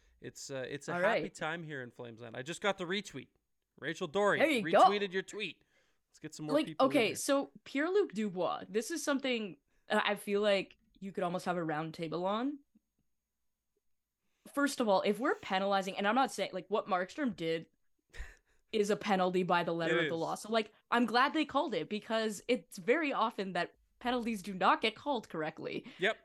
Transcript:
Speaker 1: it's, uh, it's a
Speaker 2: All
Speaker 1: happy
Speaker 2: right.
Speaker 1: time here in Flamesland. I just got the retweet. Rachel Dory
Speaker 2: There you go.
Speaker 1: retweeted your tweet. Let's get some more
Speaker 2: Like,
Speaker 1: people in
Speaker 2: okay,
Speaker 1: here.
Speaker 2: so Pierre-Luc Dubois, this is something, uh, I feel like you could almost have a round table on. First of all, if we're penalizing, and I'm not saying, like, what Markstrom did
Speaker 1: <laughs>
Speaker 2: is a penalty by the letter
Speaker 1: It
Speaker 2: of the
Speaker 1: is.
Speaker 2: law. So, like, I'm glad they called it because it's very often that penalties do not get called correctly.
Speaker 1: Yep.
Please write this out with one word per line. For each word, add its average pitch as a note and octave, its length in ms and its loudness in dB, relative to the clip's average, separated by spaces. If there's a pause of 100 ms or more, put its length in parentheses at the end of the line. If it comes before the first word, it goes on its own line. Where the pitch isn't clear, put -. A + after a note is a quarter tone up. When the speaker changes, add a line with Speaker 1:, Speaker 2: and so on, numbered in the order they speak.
(200)
Speaker 1:
it's, - 300 -14
uh, C3 180 -6
it's - 200 -10
a F3 60 -2
Speaker 2:
All F3 60 -2
Speaker 1:
happy G3 220 2
Speaker 2:
right. F#3+ 120 -8
Speaker 1:
time E3 280 -6
here D3+ 200 -8
in A#2+ 80 -12
Flamesland. A#2 460 -14
I B2+ 60 -6
just D#3+ 200 -8
got G3 160 2
the F#3 60 -6
retweet. E3+ 440 -6 (500)
Rachel E3 280 -4
Dory F#3 320 4
Speaker 2:
There C4+ 120 6
you G#3+ 200 0
go. G#3 140 8
Speaker 1:
retweeted G3+ 280 4
your F#3 100 0
tweet. G3+ 340 -8 (540)
Let's - 100 -20
get D3+ 140 -12
some D#3 120 -8
more D3+ 100 0
Speaker 2:
Like, D#4 100 2
Speaker 1:
people B3+ 200 2
in C4+ 60 2
Speaker 2:
okay, B3+ 160 4
Speaker 1:
here. - 80 -4
Speaker 2:
so C#4 340 0 (140)
Pierre-Luc E4+ 480 0
Dubois, F#3 560 -2
this A3 220 -4
is D#4+ 120 -6
something, A#3+ 540 -2 (340)
uh, G#3+ 140 2
I G3+ 100 2
feel G3+ 280 -2
like G3+ 340 2 (240)
you G3 100 -10
could F#3 140 -4
almost F3+ 220 -2
have F3+ 100 0
a E3+ 80 -2
round D#3+ 300 -2
table E3+ 320 -4
on. B3 320 -2 (2000)
First C#4+ 260 0
of A3+ 80 2
all, F#3+ 140 6
if G3+ 160 2
we're D#4+ 180 0
penalizing, G3 600 0
and G3+ 100 0
I'm G#3+ 80 4
not C4 180 2
saying, - 200 -4
like, F3 160 -8
what G#3+ 180 -2
Markstrom F#3+ 480 -2
did E3 320 -4 (460)
Speaker 1:
<laughs> - 600 -16
Speaker 2:
is G#3 180 4
a G3+ 60 2
penalty F#3 460 2
by F3 220 2
the E3+ 80 0
letter E3 260 2
Speaker 1:
It D#3+ 60 4
Speaker 2:
of D3+ 60 0
the - 60 -2
Speaker 1:
is. E3 40 -2
Speaker 2:
law. D#3 140 -2
So, G#3+ 180 -10
like, A3+ 180 0 (200)
I'm A#3+ 160 4
glad B3 260 4
they D4+ 120 2
called C#4+ 300 0
it D#3 140 -2
because A3 580 -2
it's - 320 -2
very C4 340 2
often G3 420 -2
that F3 180 -2 (280)
penalties A#3 420 -2
do G3+ 100 -8
not G3+ 300 4
get A3 120 0
called B3+ 340 -4
correctly. D3+ 560 -6 (140)
Speaker 1:
Yep. G3 260 0